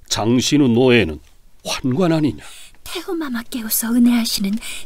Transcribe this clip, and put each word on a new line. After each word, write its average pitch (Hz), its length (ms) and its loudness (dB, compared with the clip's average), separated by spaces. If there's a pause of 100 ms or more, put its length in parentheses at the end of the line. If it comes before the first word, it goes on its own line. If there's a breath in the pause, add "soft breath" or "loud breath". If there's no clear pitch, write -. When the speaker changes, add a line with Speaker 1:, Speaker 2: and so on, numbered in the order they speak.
Speaker 1:
장신우 123 600 2
노예는 113 520 4 (440)
환관 165 480 -2
아니냐? 151 320 -2 (400 loud breath)
Speaker 2:
태후마마께서 240 1120 -6
은혜하시는 233 580 2 (340 loud breath)